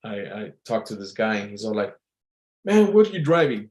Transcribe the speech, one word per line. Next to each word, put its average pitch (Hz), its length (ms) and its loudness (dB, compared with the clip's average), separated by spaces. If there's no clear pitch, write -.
I, 110 120 -12
I 101 360 -10
talked 113 220 -4
to 113 80 -12
this 101 160 -12
guy, 110 240 -2
and 101 140 -6
he's 104 160 -14
all 110 100 -4
like, 101 200 -4
Man, 202 300 4
what 214 140 6
are 208 40 -6
you 175 120 -6
driving? 139 480 2